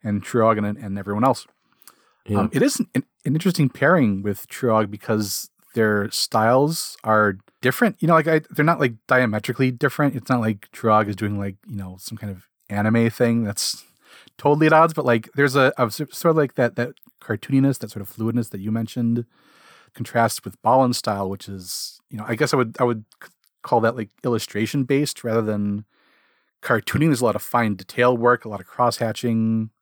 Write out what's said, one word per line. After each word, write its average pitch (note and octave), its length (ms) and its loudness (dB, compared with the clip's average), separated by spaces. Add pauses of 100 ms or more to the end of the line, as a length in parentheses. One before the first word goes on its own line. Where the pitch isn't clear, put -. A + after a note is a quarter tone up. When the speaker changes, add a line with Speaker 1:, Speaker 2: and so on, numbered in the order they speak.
Speaker 1:
and G2+ 200 -4
Truog A2+ 340 2
and, G#2 200 -2
and G2+ 200 -8
everyone G2+ 260 -2
else. C3 220 2 (800)
Speaker 2:
Yeah. G2+ 140 0
Speaker 1:
Um, A3 120 0
it C#3 120 2
is C#4+ 160 0
an, - 160 -4
an - 80 0 (220)
interesting D#3+ 440 0
pairing C3 540 2
with G2+ 240 -6
Truog A2 420 0
because G#2 640 -4 (240)
their G#2+ 340 0
styles C3 960 0
are G#2+ 340 2 (240)
different. F#3+ 380 0
You - 80 0
know, E3+ 80 6
like, D#3+ 120 4
I, D#3+ 220 4
they're D3 160 0
not, E3 140 2
like, B2 160 0 (100)
diametrically B2+ 640 0
different. C#3 460 0
It's A#2+ 160 -10
not B2 100 2
like A2 300 -2
Truog G#2+ 360 2
is G2+ 80 -4
doing, G#2 220 -4
like, G2 200 -6 (100)
you - 100 -12
know, F#2 220 -12
some - 180 -14
kind G#2 140 -10
of F2+ 160 -16 (240)
anime A2 400 2
thing. A#2 320 2
That's - 400 -6 (540)
totally D3+ 300 2
at D#3 60 6
odds, D#3+ 200 6
but, D3 120 -4
like, A#2 300 2
there's C#3 200 2
a, C3+ 220 4
a C3 60 2
s-, A2+ 180 -4 (100)
sort - 200 -8
of, D#3 60 2
like, C#3+ 180 0
that, A#2+ 200 0
that B2 180 -4 (280)
cartooniness, C3+ 580 0
that G#2+ 120 -10
sort G#2 100 -10
of G2 140 -14
fluidness A2+ 360 -2
that G2 100 -12
you G#2+ 100 -6
mentioned, A#2 540 -2 (680)
contrasts - 520 -2
with - 160 -14
Balin's B2 360 4
style, G2 320 -4
which G2 200 -10
is, - 500 -12 (100)
you A#2+ 80 -12
know, G#2 100 -10
I A#2+ 80 -4
guess C#3+ 180 0
I C#3+ 40 2
would, A2+ 220 0
I C3 40 2
would A#2 220 -2 (180)
c-, - 60 -20 (340)
call A#2+ 180 0
that, A#2 140 0
like, A2+ 140 -8 (140)
illustration-based B2+ 1000 -2
rather A2+ 180 0
than G#2 440 -4 (760)
cartooning. C3 460 0
There's C3 140 2
a B2+ 40 0
lot G#2+ 100 2
of - 60 -6
fine A2+ 340 -2
detail B2 400 0
work, A#2+ 300 2
a A2 40 -12
lot G2+ 100 -10
of F#2 80 -18
cross-hatching. A2+ 1040 -2 (100)